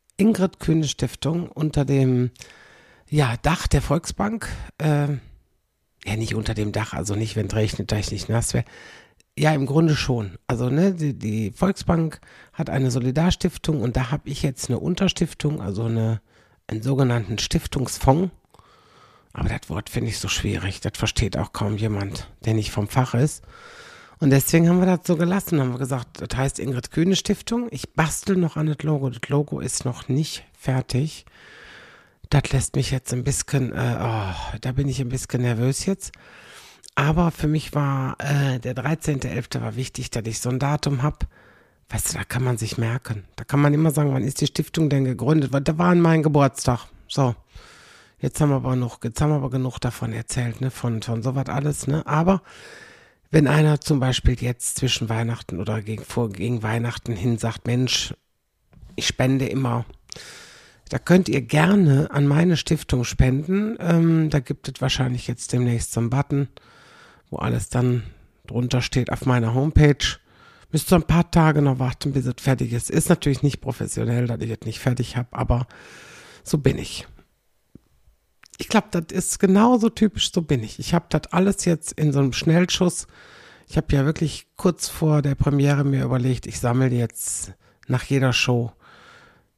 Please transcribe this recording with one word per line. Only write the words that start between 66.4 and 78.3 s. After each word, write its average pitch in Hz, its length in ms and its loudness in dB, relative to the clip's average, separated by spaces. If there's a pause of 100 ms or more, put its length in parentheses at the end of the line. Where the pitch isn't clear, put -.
wo - 80 -6
alles 120 320 -2
dann 123 340 0 (440)
drunter 123 340 0
steht - 320 -2
auf - 120 -6
meiner 120 280 2
Homepage. 147 640 4 (540)
Müsst - 200 -2
ihr 185 60 8
ein 151 60 2
paar 170 280 4
Tage 156 300 6
noch 135 180 2
warten, 127 320 -2
bis 135 140 -2
es 127 140 -2
fertig 127 340 0
ist. 120 160 -4
Ist - 180 2
natürlich 143 360 2
nicht 143 180 0
professionell, 117 640 -2
dass 117 140 -6
ich 117 80 -4
es 110 160 -8
nicht 113 140 -8
fertig 123 360 -2
hab, 117 160 -4
aber 120 360 0 (760)
so - 140 0
bin - 200 2
ich. - 300 -10 (1500)